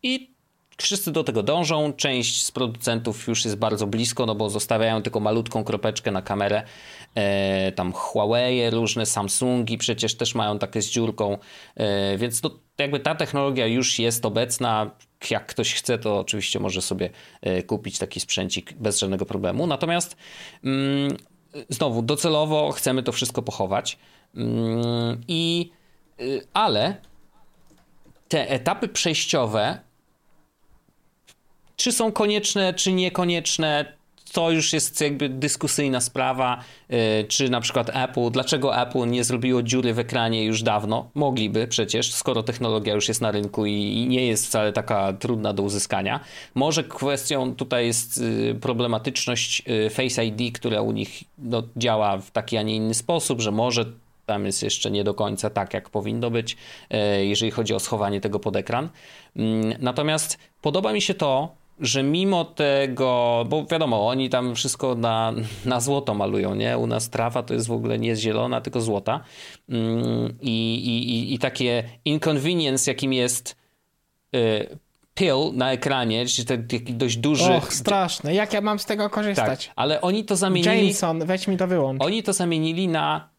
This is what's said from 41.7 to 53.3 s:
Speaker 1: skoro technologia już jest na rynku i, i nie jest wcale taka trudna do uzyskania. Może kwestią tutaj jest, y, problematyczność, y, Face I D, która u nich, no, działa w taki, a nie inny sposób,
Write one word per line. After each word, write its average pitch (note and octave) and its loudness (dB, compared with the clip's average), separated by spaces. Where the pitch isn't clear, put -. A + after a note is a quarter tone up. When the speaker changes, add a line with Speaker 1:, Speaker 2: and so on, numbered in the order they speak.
Speaker 1:
skoro A#2 0
technologia A2+ 0
już G#2 2
jest A#2 0
na A2 2
rynku G#2 0
i, G#2 0
i G#2 0
nie B2+ 2
jest G#2+ 2
wcale G#2+ 2
taka G2+ 0
trudna G#2 -2
do G2 0
uzyskania. G2+ -2
Może D3+ 2
kwestią C3+ -2
tutaj B2 0
jest, - -2
y, A2+ 0
problematyczność, A#2+ -2
y, A2 2
Face B2 0
I A2+ -2
D, G#2+ -2
która A2+ -2
u A2 0
nich, G#2+ -6
no, A#2 -2
działa G#2+ 2
w F#2+ -10
taki, A2+ -2
a G#2+ 2
nie G#2+ 0
inny A2 0
sposób, C#3 -2